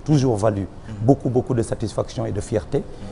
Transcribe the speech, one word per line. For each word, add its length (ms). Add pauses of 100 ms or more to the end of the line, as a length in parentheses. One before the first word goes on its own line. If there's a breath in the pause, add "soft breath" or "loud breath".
toujours 320
valu 300 (360 loud breath)
beaucoup, 260
beaucoup 240
de 100
satisfaction 640
et 80
de 80
fierté. 420 (300 loud breath)